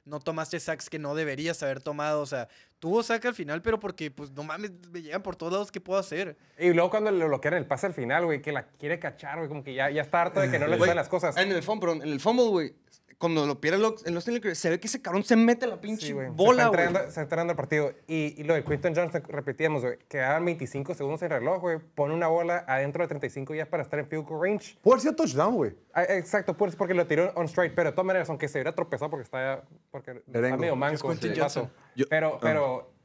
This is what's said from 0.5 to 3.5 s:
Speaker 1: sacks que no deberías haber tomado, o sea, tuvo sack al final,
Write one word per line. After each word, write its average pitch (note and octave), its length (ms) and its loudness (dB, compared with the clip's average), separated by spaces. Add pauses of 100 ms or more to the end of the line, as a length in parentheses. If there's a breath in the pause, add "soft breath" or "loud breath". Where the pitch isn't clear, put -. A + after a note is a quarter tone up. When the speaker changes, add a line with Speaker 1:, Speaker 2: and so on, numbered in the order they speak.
Speaker 1:
sacks - 280 -6
que D#3+ 100 -8
no D3 160 -6
deberías D#3 480 -4
haber C3+ 200 -4
tomado, D3+ 400 -2
o C#3 40 -4
sea, C3 220 -6 (300 soft breath)
tuvo G3+ 240 0
sack A3+ 240 -2
al A#3+ 80 0
final, D#3 260 -6